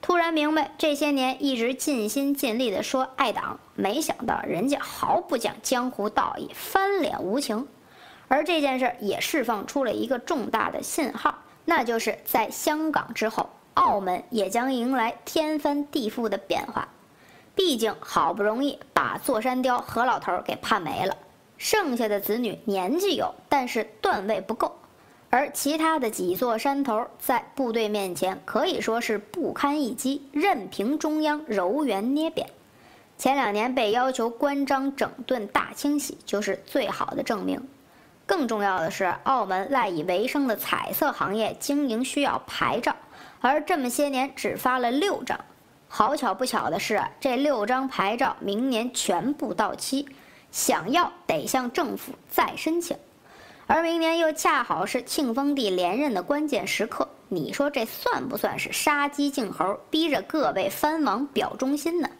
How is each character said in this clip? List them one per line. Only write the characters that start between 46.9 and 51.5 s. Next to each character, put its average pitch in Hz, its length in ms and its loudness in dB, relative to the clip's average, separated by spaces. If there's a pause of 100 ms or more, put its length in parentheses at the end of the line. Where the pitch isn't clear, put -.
这 254 160 0
六 269 300 2
张 262 200 2
牌 208 300 0
照 262 240 0
明 214 280 0
年 247 240 0
全 190 420 0
部 220 200 -4
到 202 220 -2
期， 277 320 -4 (420)
想 160 400 0
要 339 220 4 (120)
得 - 220 0
向 247 240 0